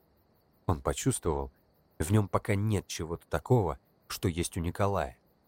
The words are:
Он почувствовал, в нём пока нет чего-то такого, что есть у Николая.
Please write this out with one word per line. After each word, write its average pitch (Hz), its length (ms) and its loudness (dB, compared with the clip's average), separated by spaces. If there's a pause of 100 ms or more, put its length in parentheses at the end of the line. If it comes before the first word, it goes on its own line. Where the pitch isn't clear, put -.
(680)
Он 80 140 0
почувствовал, 73 720 -2 (480)
в 87 120 -2
нём 104 160 6
пока - 280 0
нет 101 320 0
чего-то 82 400 -8
такого, 87 520 2 (280)
что - 200 -4
есть 85 300 -2
у - 20 0
Николая. 87 580 -2 (300)